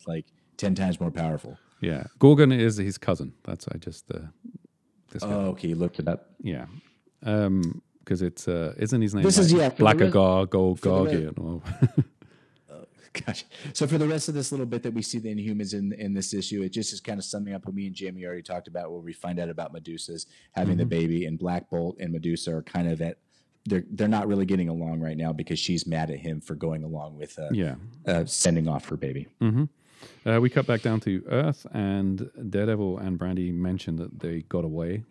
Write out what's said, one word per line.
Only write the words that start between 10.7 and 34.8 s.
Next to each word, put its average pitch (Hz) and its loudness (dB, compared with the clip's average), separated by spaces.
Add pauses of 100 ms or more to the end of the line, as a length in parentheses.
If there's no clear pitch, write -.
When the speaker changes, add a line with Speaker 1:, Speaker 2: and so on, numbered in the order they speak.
Speaker 1:
for 95 4
the 90 2
re-, 78 0
Speaker 2:
Gorgian, - -12
or 82 -6
<laughs> - 4 (680)
Speaker 1:
Oh, - -20 (400)
gosh. - -6 (280)
So 156 0
for 156 2
the 151 2
rest 156 -2
of 156 -4
this 143 -4
little 135 -4
bit 117 -4
that 117 -4
we 113 -2
see - -6
the 110 -6
Inhumans 104 -4
in, 101 -2
in 101 -4
this 98 -4
issue, 98 -4
it 95 -2
just 110 -4
is 98 -12
kind 104 -8
of 92 -8
summing 101 -6
up 95 -10
what 95 -6
me 98 -4
and 92 -10
Jamie 92 -10
already 87 -8
talked 87 -10
about, 85 -8
where 87 -10
we 82 -10
find 87 -6
out 85 -2
about 80 -8
Medusa's 82 -12 (260)
having 92 0
the 87 2
Speaker 2:
Mm-hmm. 80 0
Speaker 1:
baby, 82 2
and 80 -4
Black 87 -4
Bolt 85 -4
and 85 -6
Medusa 85 -4
are 78 -6
kind 87 -2
of 80 -2
at, 82 -6 (460)
they're, 98 0
they're 107 0
not 107 2
really 98 2
getting 92 2
along 82 -4
right 80 -4
now 80 -2
because 78 -4
she's 85 -2
mad 80 -2
at 69 -6
him 78 -6
for 78 -10
going 80 -4
along 76 -10
with, 73 -12
uh, 78 -6
Speaker 2:
Yeah. 82 0 (320)
Speaker 1:
uh, 87 2
sending 82 2
off 73 -2
her 78 -6
baby. 67 -6 (140)
Speaker 2:
Mm-hmm. 117 2 (640)
Uh, 117 4
we 123 6
cut 131 2
back 113 2
down 110 2
to 95 -2
Earth, 143 0
and 98 -2 (200)
Daredevil 101 0
and 95 -4
Brandy 90 -2
mentioned 90 -2
that 85 -10
they 85 -4
got 87 -2
away, 85 -4